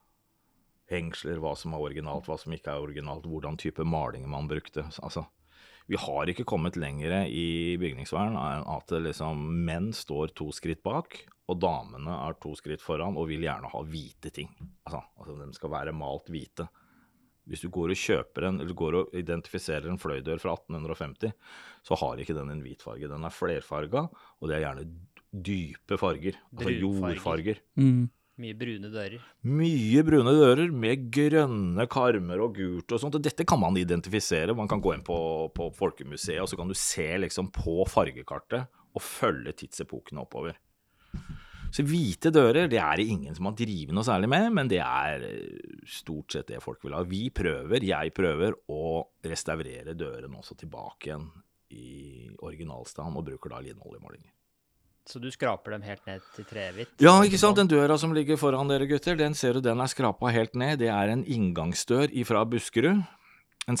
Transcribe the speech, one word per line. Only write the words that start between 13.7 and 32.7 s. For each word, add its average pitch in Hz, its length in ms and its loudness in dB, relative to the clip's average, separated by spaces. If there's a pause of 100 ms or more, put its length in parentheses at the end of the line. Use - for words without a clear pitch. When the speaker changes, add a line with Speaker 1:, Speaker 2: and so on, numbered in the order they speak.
Speaker 1:
ha - 120 -8
hvite 80 480 -12
ting. - 200 -12 (300)
Altså, - 200 -10 (140)
altså, 73 240 -16
de 71 180 -16
skal 78 160 -8
være 76 220 -6
malt 71 360 -8
hvite. 80 360 -10 (800)
Hvis 78 180 -12
du - 20 -6
går 90 240 -2
og 98 80 -2
kjøper 80 480 -2
en, 92 140 -2
eller 85 160 -8
går 80 180 0
og 90 220 0
identifiserer 82 760 -6
en 95 80 -4
fløydør 76 400 -6
fra 85 160 -4
atten 80 220 -10
hundre 78 180 -6
og - 60 -10
femti, 80 300 -6 (500)
så - 180 0
har 64 220 -4
ikke 80 160 -6
den 71 160 -8
en 78 100 -8
hvit 62 220 -18
farge. 67 260 -10
Den 78 160 -8
er - 80 -10
flerfarga, 82 720 -2
og - 400 -14
det 76 80 -2
er 78 80 0
gjerne 69 220 -8 (460)
dype 92 680 -4
farger. 87 400 -2
Altså 120 300 -6
Speaker 2:
Brunfarger. 110 140 0 (260)
Speaker 1:
jordfarger. 82 500 -2 (140)
Speaker 3:
Mm. 127 300 6 (360)
Speaker 2:
Mye 110 180 -10
brune 110 320 -8
dører. 107 360 -8 (200)
Speaker 1:
Mye 143 640 6
brune 135 260 8
dører 151 400 8
med 123 380 2
grønne 123 760 4
karmer 101 560 2
og 113 140 0
gult 92 400 -4